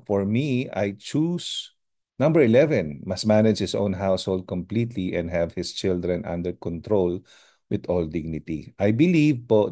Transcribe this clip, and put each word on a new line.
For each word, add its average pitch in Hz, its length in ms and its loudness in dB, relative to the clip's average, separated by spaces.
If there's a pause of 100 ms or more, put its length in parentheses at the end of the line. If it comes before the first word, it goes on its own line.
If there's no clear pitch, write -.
For 101 160 2
me, 127 480 -2
I 101 240 -2
choose - 800 -4 (400)
number 160 240 2
eleven, 117 640 4
must 92 240 -4
manage 107 320 6
his 98 160 -4
own 101 180 0
household 92 540 -2
completely 98 720 -4
and 85 80 -4
have 85 260 -2
his - 220 -8
children 90 480 -2
under 87 320 -6
control 90 640 -2 (480)
with 98 240 -4
all 87 160 0
dignity. 80 720 -8
I 107 160 2
believe 151 560 4
po 107 200 4